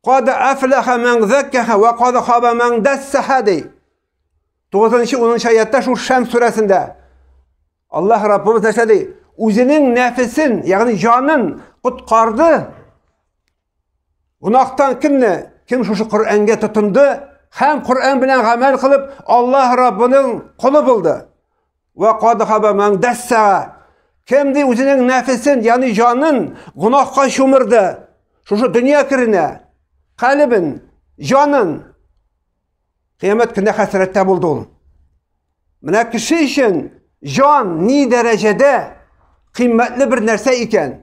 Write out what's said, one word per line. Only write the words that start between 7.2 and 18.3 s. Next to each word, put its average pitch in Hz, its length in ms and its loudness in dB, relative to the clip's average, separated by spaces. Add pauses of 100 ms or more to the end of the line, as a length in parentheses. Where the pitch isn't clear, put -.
Аллаһ 202 340 0
Раббыбыз 208 400 0
нәрсә 226 240 0
ди? 208 100 4 (380)
Үзенең 247 560 2
нәфесен, 240 720 -2
ягъни 202 320 0
җанын 240 680 0 (200)
коткарды. 226 880 0 (1700)
Гунахтан 254 560 0
кемне? 247 560 0 (160)
Кем 247 160 -2
шушы 214 240 -4
Коръәнгә 208 480 0
тотынды 214 480 0 (560)
һәм 277 240 0
Коръән 262 400 0
белән 262 160 2